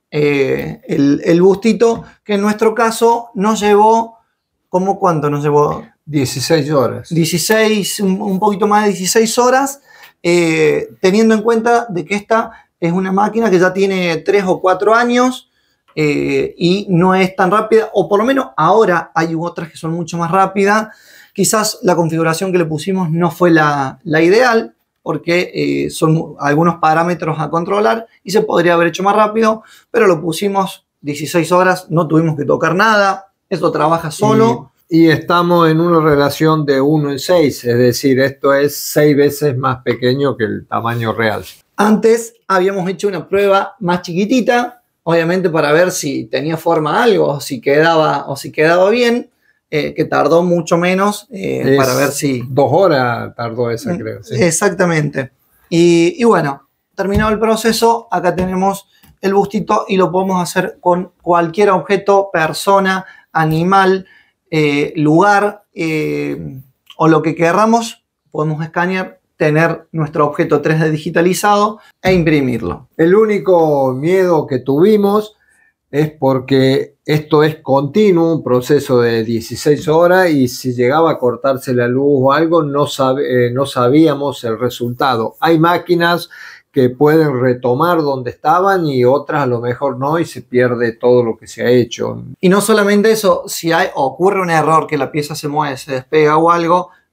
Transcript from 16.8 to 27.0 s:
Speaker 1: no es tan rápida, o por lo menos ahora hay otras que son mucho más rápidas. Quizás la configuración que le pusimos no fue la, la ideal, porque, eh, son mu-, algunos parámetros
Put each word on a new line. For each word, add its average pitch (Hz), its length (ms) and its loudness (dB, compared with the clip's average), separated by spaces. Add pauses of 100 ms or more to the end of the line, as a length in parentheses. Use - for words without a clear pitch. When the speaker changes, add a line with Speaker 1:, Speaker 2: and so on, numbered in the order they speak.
Speaker 1:
no 185 260 2
es 185 220 0
tan 185 120 2
rápida, 220 440 2
o 185 160 0
por 202 100 2
lo 226 60 0
menos 269 220 -2 (100)
ahora 180 580 2
hay 165 180 -2
otras 170 380 -8
que - 60 -20
son 160 160 -6
mucho 170 240 -8
más 170 120 -4
rápidas. 196 640 0 (400)
Quizás 202 500 -2
la 180 120 2
configuración 165 560 -2
que 180 60 0
le 175 80 2
pusimos 165 440 -4
no 170 220 0
fue 180 180 0
la, 147 540 0
la 160 180 0
ideal, 226 540 2 (260)
porque, 170 520 -4
eh, 143 360 -2
son 160 260 0
mu-, 160 220 -6
algunos 160 440 0
parámetros 160 580 0